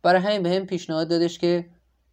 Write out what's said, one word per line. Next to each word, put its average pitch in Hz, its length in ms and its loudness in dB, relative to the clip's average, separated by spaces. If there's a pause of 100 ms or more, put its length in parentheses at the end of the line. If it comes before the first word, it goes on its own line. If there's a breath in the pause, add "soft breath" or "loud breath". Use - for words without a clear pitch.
برای 180 180 4
همین 208 220 0
بهم 185 220 0
پیشنهاد 165 440 -4
دادش 170 300 0
که 175 300 0 (440)